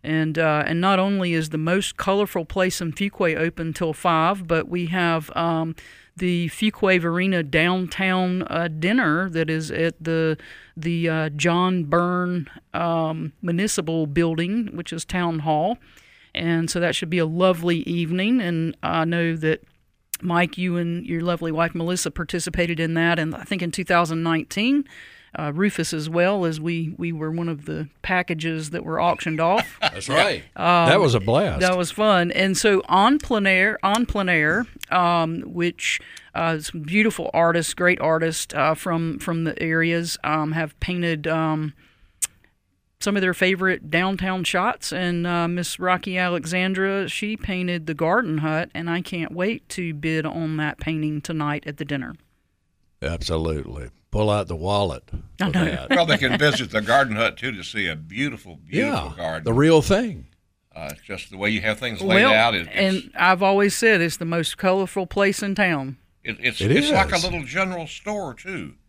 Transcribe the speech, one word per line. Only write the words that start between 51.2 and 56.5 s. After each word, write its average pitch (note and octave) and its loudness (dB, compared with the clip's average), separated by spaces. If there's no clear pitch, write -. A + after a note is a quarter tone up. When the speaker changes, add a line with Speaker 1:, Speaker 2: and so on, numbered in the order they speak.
Speaker 1:
tonight D3+ -4
at D3 -10
the D3+ -8
dinner. C#3 -8
Speaker 2:
Absolutely. D#2+ -4
Pull G#2+ 2
out G#2 0
the E2+ -6
wallet F#2+ 0
Speaker 1:
I F#3 2
Speaker 2:
for F3 0
Speaker 1:
know. E3+ 4
Speaker 2:
that. D#3+ -6
Speaker 3:
Well, E3+ 4
they D3+ 2
can C3 2
visit C#3 2